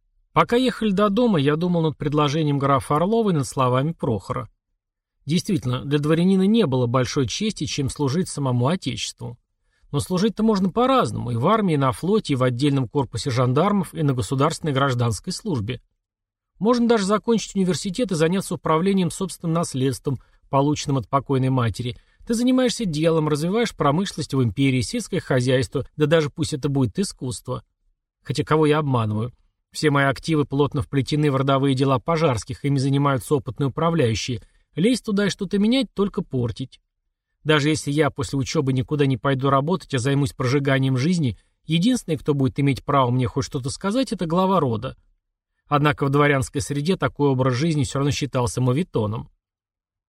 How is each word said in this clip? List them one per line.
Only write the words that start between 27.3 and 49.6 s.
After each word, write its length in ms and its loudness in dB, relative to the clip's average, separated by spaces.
Хотя 140 -2
кого 240 4
я 100 4
обманываю? 560 -2
Все 180 0
мои 160 2
активы 400 0
плотно 380 0
вплетены 480 0
в 40 0
родовые 380 2
дела 240 2
Пожарских, 680 -2
ими 120 2
занимаются 560 0
опытные 360 -2
управляющие. 760 -2
Лезть 300 2
туда 200 0
и 40 0
что-то 280 -4
менять, 380 0
только 260 -2
портить. 580 -6
Даже 260 2
если 200 -2
я 220 2
после 260 -6
учебы 360 -2
никуда 340 0
не 100 0
пойду 320 0
работать, 440 0
а 60 0
займусь 340 0
прожиганием 640 0
жизни, 440 0
единственный, 520 0
кто 180 -2
будет 240 0
иметь 240 0
право 260 2
мне 160 0
хоть 200 -4
что-то 260 -8
сказать, 400 -2
это 160 -4
глава 320 2
рода. 360 -2
Однако 380 2
в 60 0
дворянской 500 2
среде 360 -2
такой 320 0
образ 260 2
жизни 280 0
все 140 -4
равно 140 0
считался 500 -2
моветоном. 680 -2